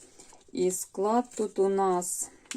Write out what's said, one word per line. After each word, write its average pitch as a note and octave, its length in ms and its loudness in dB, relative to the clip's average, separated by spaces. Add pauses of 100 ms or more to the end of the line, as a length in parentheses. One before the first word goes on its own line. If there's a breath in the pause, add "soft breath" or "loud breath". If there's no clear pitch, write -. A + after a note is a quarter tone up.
(540 loud breath)
І F3+ 160 0
склад G#3+ 540 0 (120)
тут G#3 220 -2
у G3 100 4
нас F#3+ 640 0 (260 loud breath)